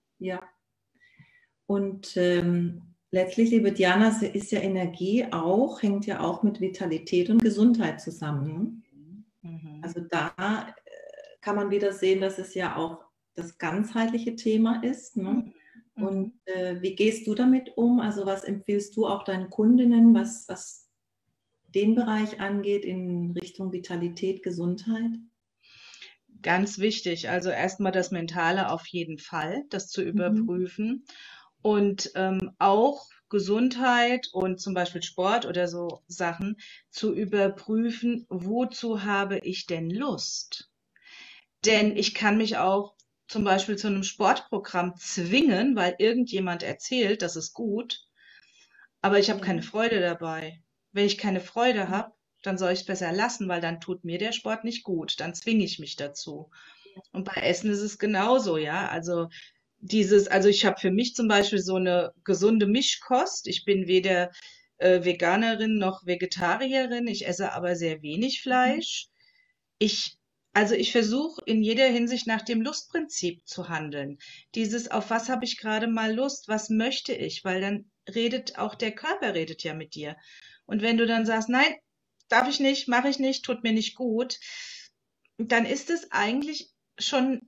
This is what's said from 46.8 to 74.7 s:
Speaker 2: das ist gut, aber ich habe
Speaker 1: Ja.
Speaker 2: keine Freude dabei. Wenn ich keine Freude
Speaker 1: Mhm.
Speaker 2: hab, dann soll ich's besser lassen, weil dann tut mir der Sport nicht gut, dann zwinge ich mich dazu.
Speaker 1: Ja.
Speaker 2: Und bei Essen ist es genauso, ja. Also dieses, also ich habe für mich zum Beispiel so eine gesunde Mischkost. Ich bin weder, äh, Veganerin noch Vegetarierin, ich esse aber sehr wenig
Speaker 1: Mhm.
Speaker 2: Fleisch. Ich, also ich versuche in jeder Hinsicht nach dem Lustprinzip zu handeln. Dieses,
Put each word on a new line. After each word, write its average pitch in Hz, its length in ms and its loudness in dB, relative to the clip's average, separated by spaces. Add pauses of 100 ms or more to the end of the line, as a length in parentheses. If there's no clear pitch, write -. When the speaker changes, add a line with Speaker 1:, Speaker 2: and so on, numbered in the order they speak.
Speaker 2:
das 165 160 -4
ist - 160 -10
gut, 233 480 -6 (1000)
aber 202 180 6
ich 196 100 4
habe 196 100 0
Speaker 1:
Ja. - 60 -8
Speaker 2:
keine 185 160 0
Freude 220 380 0
dabei. 165 640 -4 (300)
Wenn 202 140 2
ich 202 120 0
keine 185 240 0
Freude 226 440 0
Speaker 1:
Mhm. 175 40 -6
Speaker 2:
hab, - 280 -4 (260)
dann 190 140 -2
soll 180 140 0
ich's 185 140 -2
besser 185 260 -4
lassen, 208 380 -2
weil 175 120 -2
dann 170 200 -4
tut 180 240 -8
mir 170 120 -4
der 214 140 -4
Sport 220 320 -6
nicht 233 200 -6
gut, 165 360 -4
dann 170 160 -8
zwinge 226 300 2
ich - 140 -8
mich 147 180 -12
dazu. 147 520 -12 (460)
Speaker 1:
Ja. 190 60 -20 (120)
Speaker 2:
Und 190 120 -6
bei 190 160 -6
Essen 180 300 0
ist 202 100 -2
es 208 180 -6
genauso, 208 580 2
ja. 156 320 -2
Also 165 400 -4 (500)
dieses, 202 480 6
also 190 220 6
ich 202 160 4
habe 190 140 4
für 190 120 2
mich 233 240 0
zum 233 140 0
Beispiel 202 300 4
so 185 180 0
eine 180 360 2 (120)
gesunde 202 420 4
Mischkost. - 800 0
Ich - 180 -4
bin 190 220 2
weder, 180 440 2 (460)
äh, 180 280 6
Veganerin 214 720 2
noch 190 280 -2
Vegetarierin, 226 1000 -2
ich 208 200 -4
esse 180 260 -4
aber 175 220 -2
sehr 165 280 -4
wenig 196 400 -4
Speaker 1:
Mhm. - 0 -
Speaker 2:
Fleisch. 254 680 0 (680)
Ich, - 400 -2 (360)
also 208 220 4
ich - 180 -2
versuche 254 520 0
in 220 180 2
jeder 226 240 2
Hinsicht 240 400 0
nach 220 160 -2
dem 233 180 -2
Lustprinzip 277 840 -6
zu 170 220 -10
handeln. 143 480 -6 (380)
Dieses, 226 360 -4